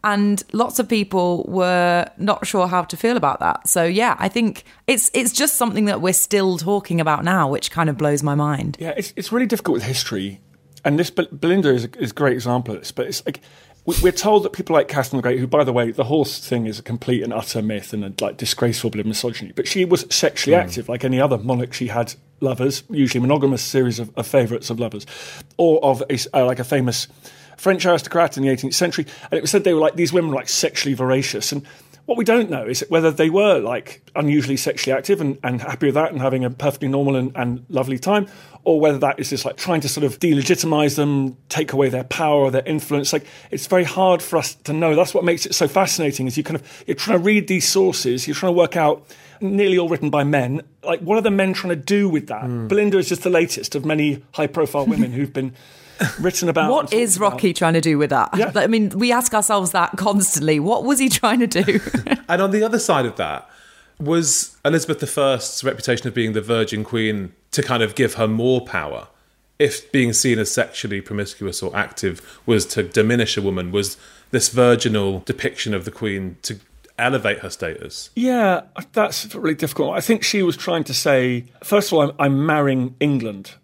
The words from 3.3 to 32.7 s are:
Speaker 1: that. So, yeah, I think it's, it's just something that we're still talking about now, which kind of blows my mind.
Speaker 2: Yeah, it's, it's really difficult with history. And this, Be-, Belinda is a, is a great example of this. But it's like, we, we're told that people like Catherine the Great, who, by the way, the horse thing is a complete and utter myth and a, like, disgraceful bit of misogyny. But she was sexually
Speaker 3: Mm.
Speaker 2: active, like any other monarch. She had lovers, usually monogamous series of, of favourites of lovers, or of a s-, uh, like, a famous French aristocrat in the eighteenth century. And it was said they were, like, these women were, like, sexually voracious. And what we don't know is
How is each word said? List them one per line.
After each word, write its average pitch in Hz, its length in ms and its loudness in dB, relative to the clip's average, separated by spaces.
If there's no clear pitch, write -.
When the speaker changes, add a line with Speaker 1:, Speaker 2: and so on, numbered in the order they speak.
Speaker 1:
that. - 300 -2
So, 170 160 2
yeah, 196 340 2
I 190 100 -2
think 226 360 -2
it's, 247 260 2
it's 254 180 0
just 294 220 0
something 214 300 0
that 202 160 0
we're 180 120 0
still 190 460 2
talking 180 420 -2
about 156 220 0
now, 170 260 2
which - 220 -4
kind 160 180 0
of 143 80 -2
blows 147 280 0
my 143 100 0
mind. 147 460 -2
Speaker 2:
Yeah, 165 160 -8
it's, - 200 -8
it's - 140 -10
really 240 160 0
difficult 202 280 -2
with 113 100 -2
history. 101 560 -6
And 147 140 2
this, 170 120 0
Be-, 175 200 -2
Belinda 165 420 2
is 120 120 2
a, 117 180 -12
is 120 80 -4
a - 40 -18
great 139 200 2
example 120 400 -2
of 87 60 -10
this. - 120 -14
But 123 140 -4
it's - 180 -8
like, - 160 -8
we, - 160 -2
we're 180 100 6
told 208 300 4
that - 100 -4
people 175 220 -4
like 147 140 4
Catherine 139 300 -2
the 123 40 -2
Great, 127 160 0
who, 123 80 0
by 147 180 2
the 131 80 0
way, 117 200 0
the 131 120 -2
horse 143 420 0
thing 117 200 -2
is 107 120 -6
a - 40 -16
complete 120 400 -4
and 117 100 -6
utter 110 300 -6
myth 107 300 -6
and 104 120 -6
a, 98 80 -10
like, - 120 -4
disgraceful 113 540 -2
bit 104 100 -6
of 104 60 -4
misogyny. 110 480 -6
But - 120 -4
she 185 180 0
was 175 260 2
sexually 151 460 2
Speaker 3:
Mm. 175 40 6
Speaker 2:
active, 110 280 -6
like 120 160 -6
any 127 160 0
other 135 180 2
monarch. 120 340 -2
She 123 160 -6
had 117 260 -4
lovers, 131 480 -2
usually 135 320 2
monogamous 135 420 2
series 123 360 0
of, 113 180 -8
of 117 120 -4
favourites 120 420 0
of 113 80 -4
lovers, 107 280 -6
or 160 280 4
of 135 240 4
a 147 40 -2
s-, 120 220 -2
uh, 135 120 6
like, 127 140 0
a 123 40 -4
famous 127 440 -2
French 190 280 0
aristocrat 170 520 2
in 135 80 0
the 135 60 4
eighteenth 131 240 -2
century. 170 300 0
And 160 80 0
it - 20 0
was 147 100 -4
said 202 140 2
they 175 100 4
were, 156 60 4
like, 156 160 2
these 165 160 0
women 165 180 2
were, 135 60 -2
like, - 120 -6
sexually - 460 -2
voracious. 131 560 -2
And 143 160 -6
what 233 100 0
we 233 80 0
don't 226 260 4
know 131 160 -4
is 127 220 -4